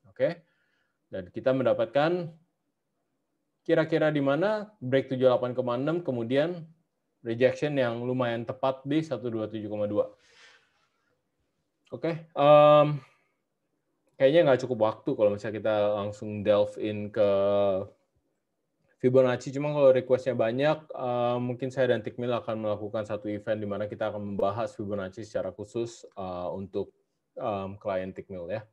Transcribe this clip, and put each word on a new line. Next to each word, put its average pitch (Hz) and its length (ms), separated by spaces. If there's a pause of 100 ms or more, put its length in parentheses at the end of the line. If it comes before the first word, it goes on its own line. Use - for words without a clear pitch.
Oke, 151 340 (720)
dan 92 160
kita 131 240
mendapatkan 139 800 (1400)
kira-kira 156 400
di 147 160
mana 196 560
break 131 320
tujuh 127 160
puluh 123 80
delapan 123 160
koma 120 240
enam, 156 240
kemudian 139 640 (560)
rejection 127 560
yang 120 240
lumayan 120 480
tepat 131 400
di 156 160
satu 123 240
dua 113 160
tujuh 104 240
koma 104 160
dua. 104 240 (1800)
Oke, 160 400
em, 147 540 (1300)
kayaknya 143 320
nggak 127 160
cukup 110 240
waktu 110 240
kalau 104 160
misalnya 104 320
kita 107 140 (260)
langsung 104 400
delve 104 400
in 104 320
ke 101 180 (1700)
Fibonacci. 127 480
Cuma 147 160
kalau 143 240
requestnya 127 400
banyak, 123 480 (160)
eh, 123 480
mungkin 123 240
saya 127 240
dan 113 80
Tikmil 120 400
akan 110 240
melakukan 104 400
satu 107 240
event 107 320
di 104 80
mana 101 160
kita 104 240
akan 101 240
membahas 104 400
Fibonacci 101 480
secara 92 320
khusus, 117 640
eh, 90 400
untuk, 98 400 (400)
em, 101 400
klien 95 400
Tikmil 87 320
ya. 107 240